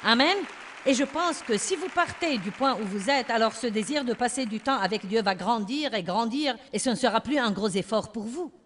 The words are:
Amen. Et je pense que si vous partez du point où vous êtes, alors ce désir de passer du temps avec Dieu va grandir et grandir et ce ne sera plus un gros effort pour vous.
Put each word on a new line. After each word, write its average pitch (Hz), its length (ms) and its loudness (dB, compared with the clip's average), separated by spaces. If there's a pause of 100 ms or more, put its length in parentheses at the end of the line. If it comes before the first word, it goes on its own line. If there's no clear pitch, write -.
Amen. 262 340 4 (480)
Et 277 80 6
je 254 120 4
pense 320 360 -2
que 214 160 0
si 370 200 -2
vous 349 100 -4
partez 339 500 0
du 196 140 -4
point 262 220 0
où 208 100 -2
vous 196 260 -4
êtes, 269 200 2
alors 220 240 2
ce - 140 -4
désir 226 360 0
de 240 100 0
passer 247 320 0
du 214 140 -4
temps 269 180 0
avec 196 300 -2
Dieu 220 140 2
va 196 120 2
grandir 226 600 -2
et 208 100 -2
grandir 233 540 0 (160)
et 214 60 -2
ce 254 100 0
ne 233 60 2
sera 220 260 2
plus 285 160 0
un 240 140 2
gros 196 180 0
effort 190 420 -2
pour 226 120 -6
vous. 269 280 -6 (140)